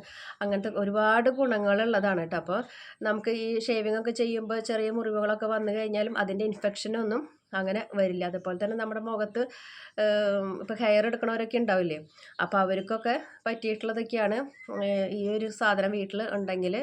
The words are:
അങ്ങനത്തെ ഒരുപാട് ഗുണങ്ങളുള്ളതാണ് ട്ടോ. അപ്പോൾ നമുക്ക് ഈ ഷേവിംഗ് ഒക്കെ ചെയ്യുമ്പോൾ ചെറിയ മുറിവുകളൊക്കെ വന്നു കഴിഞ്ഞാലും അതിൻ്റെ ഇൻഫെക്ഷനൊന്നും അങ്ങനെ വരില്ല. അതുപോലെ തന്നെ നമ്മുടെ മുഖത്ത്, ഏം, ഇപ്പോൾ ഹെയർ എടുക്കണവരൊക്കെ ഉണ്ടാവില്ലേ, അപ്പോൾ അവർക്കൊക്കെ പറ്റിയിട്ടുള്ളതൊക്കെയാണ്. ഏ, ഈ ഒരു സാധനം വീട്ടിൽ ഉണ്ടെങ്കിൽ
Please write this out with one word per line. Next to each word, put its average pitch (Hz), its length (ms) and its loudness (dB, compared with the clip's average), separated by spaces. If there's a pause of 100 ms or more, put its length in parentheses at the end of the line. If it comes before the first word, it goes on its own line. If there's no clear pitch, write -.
(380)
അങ്ങനത്തെ 202 360 -2
ഒരുപാട് 214 560 4
ഗുണങ്ങളുള്ളതാണ് 208 920 2
ട്ടോ. 170 140 -4
അപ്പോൾ 175 220 -2 (440)
നമുക്ക് 220 320 0
ഈ 226 120 -4 (140)
ഷേവിംഗ് 220 380 0
ഒക്കെ 226 140 -2
ചെയ്യുമ്പോൾ 226 480 -2
ചെറിയ 220 300 0
മുറിവുകളൊക്കെ 214 560 0
വന്നു 214 260 0
കഴിഞ്ഞാലും 214 460 0
അതിൻ്റെ 196 260 0
ഇൻഫെക്ഷനൊന്നും 214 760 -2 (300)
അങ്ങനെ 190 280 0 (120)
വരില്ല. 185 340 2
അതുപോലെ 185 320 -4
തന്നെ 208 180 -2
നമ്മുടെ 220 260 -4
മുഖത്ത്, 220 400 -2 (560)
ഏം, 208 600 2
ഇപ്പോൾ 214 200 -6
ഹെയർ 214 280 6
എടുക്കണവരൊക്കെ 233 520 0
ഉണ്ടാവില്ലേ, 185 400 2 (420)
അപ്പോൾ 196 200 2
അവർക്കൊക്കെ 190 540 2 (280)
പറ്റിയിട്ടുള്ളതൊക്കെയാണ്. 226 960 0 (380)
ഏ, 202 100 0 (240)
ഈ 202 180 -4
ഒരു 220 240 0
സാധനം 202 400 2
വീട്ടിൽ 202 380 -2
ഉണ്ടെങ്കിൽ 185 520 0